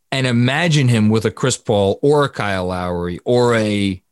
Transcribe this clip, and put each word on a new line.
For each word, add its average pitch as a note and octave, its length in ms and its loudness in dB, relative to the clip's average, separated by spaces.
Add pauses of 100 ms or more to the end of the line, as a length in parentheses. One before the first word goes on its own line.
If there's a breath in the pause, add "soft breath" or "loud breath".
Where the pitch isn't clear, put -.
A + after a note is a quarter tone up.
(120)
and C3+ 140 -2
imagine C3+ 600 2
him A2 220 2
with A2 160 2
a G#2+ 60 0
Chris B2+ 260 -2
Paul G2+ 440 0
or D3 220 2
a C#3 60 -2
Kyle G2 380 -4
Lowry F2+ 580 -6
or B2 300 2
a G2+ 460 -2 (100)